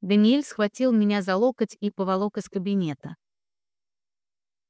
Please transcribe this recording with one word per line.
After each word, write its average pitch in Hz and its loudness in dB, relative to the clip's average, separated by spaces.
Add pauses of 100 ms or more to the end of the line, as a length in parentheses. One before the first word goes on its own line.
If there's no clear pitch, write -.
Даниэль 208 4
схватил 247 -2
меня 208 2
за 185 -2
локоть 233 0
и 202 -4
поволок 190 -4
из 202 -8
кабинета. 185 -4 (1500)